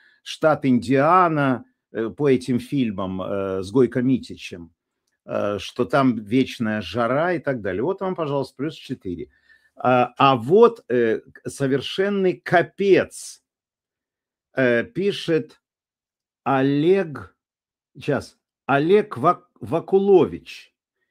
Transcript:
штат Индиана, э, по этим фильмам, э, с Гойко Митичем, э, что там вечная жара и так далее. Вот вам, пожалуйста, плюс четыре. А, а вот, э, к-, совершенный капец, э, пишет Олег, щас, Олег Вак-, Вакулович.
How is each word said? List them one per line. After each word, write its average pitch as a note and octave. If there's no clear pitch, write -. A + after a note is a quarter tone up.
штат D3+
Индиана, C3+
э, A2+
по C#3+
этим B2+
фильмам, G2
э, G2
с F#2+
Гойко B2
Митичем, F#2
э, G#2
что -
там C3
вечная A2
жара B2
и D#3+
так C3+
далее. G2
Вот F#3
вам, F#3
пожалуйста, C#3+
плюс C3
четыре. -
А, B2
а C3+
вот, G3+
э, A#2
к-, -
совершенный F3+
капец, -
э, A#2+
пишет E3
Олег, C#3+
щас, -
Олег F3
Вак-, D#3
Вакулович. E3